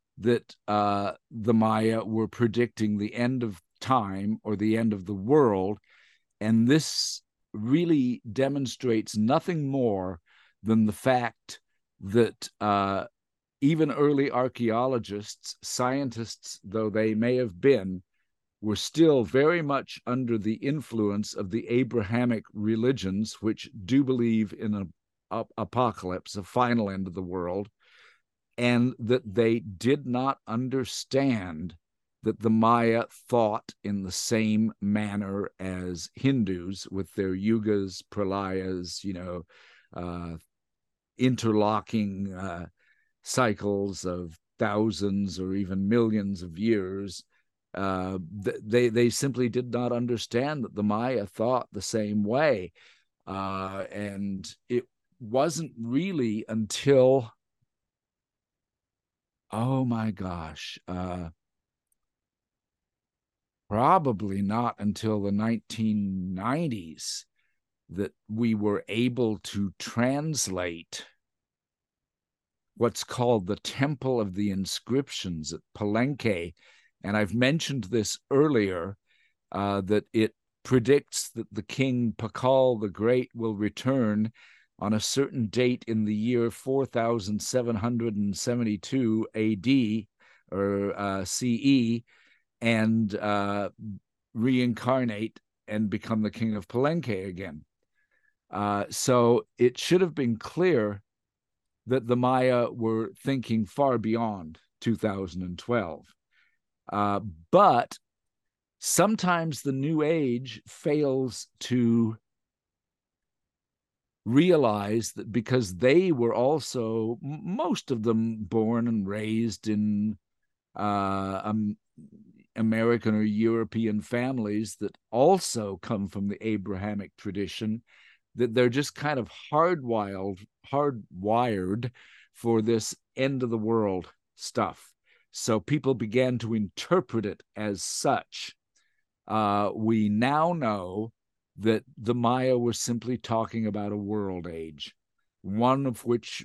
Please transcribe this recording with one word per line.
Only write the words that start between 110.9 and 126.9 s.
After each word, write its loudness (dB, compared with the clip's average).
to 2
realize 4
that -10
because 0
they 6
were 2
also, 0
m-, -6
most -2
of -2
them 0
born 0
and 0
raised -2
in, 0
uh, -2
um, -2
American 2
or 2
European 0
families -2
that -6
also 2
come -2
from -4
the -6
Abrahamic -4